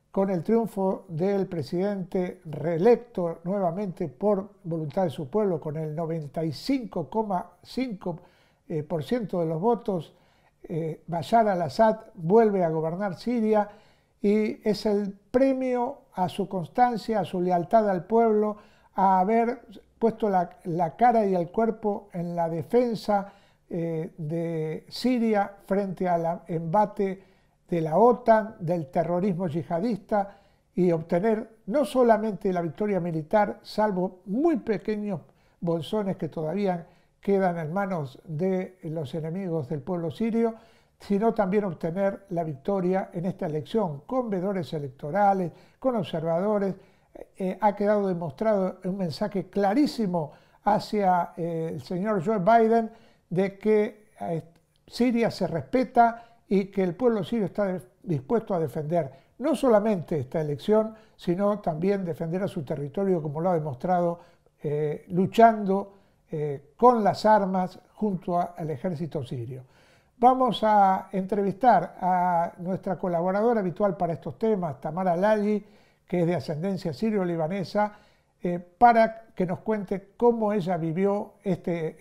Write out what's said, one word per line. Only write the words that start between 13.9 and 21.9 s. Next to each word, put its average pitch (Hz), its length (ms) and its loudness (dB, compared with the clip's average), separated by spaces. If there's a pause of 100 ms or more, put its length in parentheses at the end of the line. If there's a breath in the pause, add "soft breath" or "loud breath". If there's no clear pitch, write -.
y 214 460 2
es 214 180 0
el 202 280 0
premio 254 880 0 (100)
a 180 160 -2
su 190 220 -6
constancia, 220 720 0
a 160 40 -2
su 185 140 -6
lealtad 180 500 2
al 180 160 -2
pueblo, 214 520 2 (380 loud breath)
a 190 260 4
haber 226 400 0 (360)
puesto 220 320 0
la, 180 360 0
la 165 320 -2
cara 226 280 4
y 190 80 2
el 170 160 0
cuerpo 220 640 -2